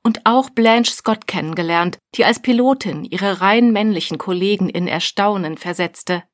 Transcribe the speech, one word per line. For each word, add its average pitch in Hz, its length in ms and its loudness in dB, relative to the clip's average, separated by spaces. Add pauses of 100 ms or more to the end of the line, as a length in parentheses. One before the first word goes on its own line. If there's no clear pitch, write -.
und 226 220 0
auch 254 240 2
Blanche 226 420 2
Scott - 340 -4
kennengelernt, 170 720 -2 (180)
die - 100 2
als 226 160 2
Pilotin 247 640 0
ihre 190 340 -4
rein 226 320 4
männlichen 208 460 0
Kollegen 190 500 0
in 180 200 -4
Erstaunen 175 720 -2
versetzte. 175 680 -4 (100)